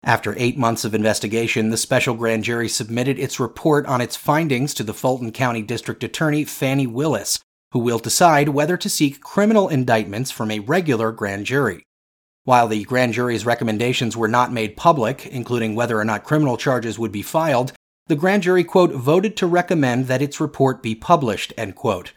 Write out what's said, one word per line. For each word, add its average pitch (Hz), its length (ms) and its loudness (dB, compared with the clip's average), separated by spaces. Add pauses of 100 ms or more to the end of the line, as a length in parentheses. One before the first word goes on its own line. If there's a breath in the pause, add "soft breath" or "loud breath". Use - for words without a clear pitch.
After 113 300 0
eight 123 220 0
months 113 260 0
of 107 100 -4
investigation, 110 760 0
the 113 80 -2
special 127 340 0
grand 113 320 -2
jury 117 240 -2
submitted 123 500 -2
its - 220 -6
report 147 460 0
on 123 160 0
its 117 140 -6
findings 147 580 0
to - 100 -6
the 107 80 -6
Fulton 123 400 -2
County 117 300 -2
District 113 420 -6
Attorney 151 400 -2
Fannie 135 420 -2
Willis, 120 540 -2 (320)
who 131 60 0
will 117 200 0
decide 147 520 4
whether 151 260 0
to 202 140 -6
seek - 320 0
criminal 208 480 2
indictments 120 600 0
from 110 200 -6
a 107 80 -4
regular 120 520 0
grand 101 360 -4
jury. 113 380 -2 (580)
While 123 260 4
the 107 160 -2
grand 123 300 0
jury's 117 320 -2
recommendations 120 680 0
were 113 140 0
not 123 240 2
made 110 240 -4
public, 139 480 2
including 117 500 -4
whether 113 240 0
or 107 60 0
not 107 200 -2
criminal 147 340 2
charges 120 400 -2
would 113 120 -2
be 101 120 -6
filed, 139 500 0 (340)
the 165 80 2
grand 185 280 2
jury, 180 200 4
quote, 175 300 4
"voted 156 460 0
to 190 80 0
recommend 160 640 2
that 127 120 2
its 143 180 -4
report 139 440 0
be 110 120 -2
published," 127 640 0
end 104 200 -8
quote. 95 400 -4